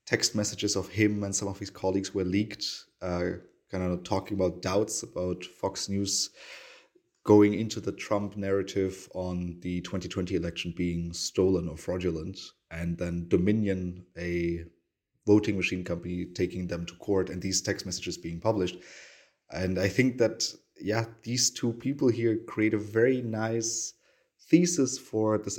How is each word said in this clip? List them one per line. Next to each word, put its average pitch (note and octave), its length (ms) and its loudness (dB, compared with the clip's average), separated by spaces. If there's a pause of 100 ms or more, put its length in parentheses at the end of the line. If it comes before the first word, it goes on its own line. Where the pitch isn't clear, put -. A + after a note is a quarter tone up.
text - 260 2
messages G#2 420 -2
of F#2+ 140 -2
him G#2 340 2
and G2 120 -4
some G2+ 120 -2
of F#2+ 120 -6
his G2 100 -10
colleagues F#2+ 460 -2
were F#2+ 80 0
leaked, G2+ 420 0 (380)
uh, F2 300 -2 (360)
kind F#2 140 -4
of F2+ 200 0
talking G2 320 -2
about F2+ 280 0
doubts G#2 400 0
about F2+ 400 -4
Fox - 460 -6
News G2 420 0 (920)
going G#2 280 10
into G#2+ 260 -4
the F#2+ 120 -4
Trump G#2 460 -4
narrative F#2+ 760 -2
on F2+ 480 -4
the F2+ 200 -2
twenty F#2 260 -6
twenty F#2 280 -2
election E2+ 400 -4
being E2+ 380 -2
stolen F#2 560 2
or D#2 80 -8
fraudulent, F2+ 600 -4 (320)
and E2+ 260 -4
then F2 300 -4
Dominion, F#2 760 2 (140)
a E2+ 480 -2 (600)
voting G#2 300 6
machine F2+ 300 -2
company, F2 400 -4
taking F2+ 420 -4
them E2+ 180 -4
to - 100 -12
court F#2 340 0
and F2+ 120 -6
these F#2 200 -2
text - 240 -4
messages F2 320 -6
being E2+ 240 -8
published. F#2 340 0 (760)
And F#2 280 0
I G2 80 4
think B2+ 300 2
that, A2+ 280 2 (360)
yeah, A2 240 0 (160)
these B2 280 0
two A#2+ 220 -2
people C3+ 380 0
here A2+ 260 2 (100)
create G#2+ 280 2
a G#2+ 40 2
very A2+ 440 4
nice A2+ 720 -2 (560)
thesis E3 480 4
for G#2+ 400 0
this G2+ 220 -6